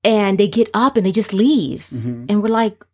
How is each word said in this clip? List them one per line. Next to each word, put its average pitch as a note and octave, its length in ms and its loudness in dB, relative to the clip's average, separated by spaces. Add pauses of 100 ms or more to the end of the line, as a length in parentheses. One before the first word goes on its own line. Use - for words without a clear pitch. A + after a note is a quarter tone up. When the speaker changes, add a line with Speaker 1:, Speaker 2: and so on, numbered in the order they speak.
Speaker 1:
And G3+ 340 2
they G3+ 100 2
get A3+ 260 0
up B3 220 2
and G3+ 100 2
they F#3 60 0
just G#3 200 -2
leave. G3+ 600 0
Speaker 2:
Mm-hmm. A#2+ 340 -8
Speaker 1:
And G#3 140 0
we're A3 60 -2
like A3+ 460 -2